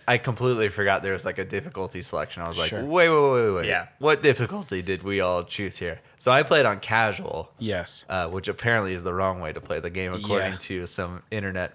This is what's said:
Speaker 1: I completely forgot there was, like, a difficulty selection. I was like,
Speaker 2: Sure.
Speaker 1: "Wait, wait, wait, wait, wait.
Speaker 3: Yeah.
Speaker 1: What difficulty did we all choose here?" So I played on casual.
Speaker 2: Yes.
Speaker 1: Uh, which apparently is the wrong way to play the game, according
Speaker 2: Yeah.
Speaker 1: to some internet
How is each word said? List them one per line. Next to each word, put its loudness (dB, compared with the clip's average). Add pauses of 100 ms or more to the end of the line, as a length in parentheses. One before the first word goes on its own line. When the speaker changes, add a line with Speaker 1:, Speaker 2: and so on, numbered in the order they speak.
Speaker 1:
I 4
completely 0
forgot 2
there 0
was, -6
like, -6
a -4
difficulty -8
selection. -6
I -4
was -8
like, -2
Speaker 2:
Sure. -4
Speaker 1:
"Wait, 6
wait, 6 (100)
wait, 4
wait, 4
wait. 0
Speaker 3:
Yeah. 0 (120)
Speaker 1:
What 4
difficulty 2
did -2
we 0
all 2
choose -8
here?" -6 (200)
So 4
I 6
played 6
on 0
casual. -2 (100)
Speaker 2:
Yes. -6
Speaker 1:
Uh, -2
which -6
apparently 0
is -8
the -2
wrong 0
way -6
to -12
play -6
the -6
game, -6
according -2
Speaker 2:
Yeah. -10
Speaker 1:
to -8
some -8
internet -4